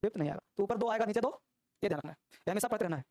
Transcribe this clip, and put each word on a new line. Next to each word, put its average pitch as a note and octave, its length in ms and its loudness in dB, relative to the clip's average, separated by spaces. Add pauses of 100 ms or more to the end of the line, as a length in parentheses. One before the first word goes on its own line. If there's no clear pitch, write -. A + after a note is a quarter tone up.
fifth G#3+ 140 -2
नहीं D3 120 0
आएगा। C#3+ 120 -6 (160)
तो G3+ 60 2
ऊपर A3+ 140 0
दो A#3 120 2
आएगा, A3 160 2
नीचे G#3+ 160 0
दो, C4 80 2 (540)
ये D3+ 60 2
ध्यान D3+ 100 0
रखना D3+ 120 -8
है, D#3 60 -16 (160)
ये - 180 -4
हमेशा G3+ 160 2
पढ़ते G#3+ 180 0
रहना E3 120 0
है। C3 140 -6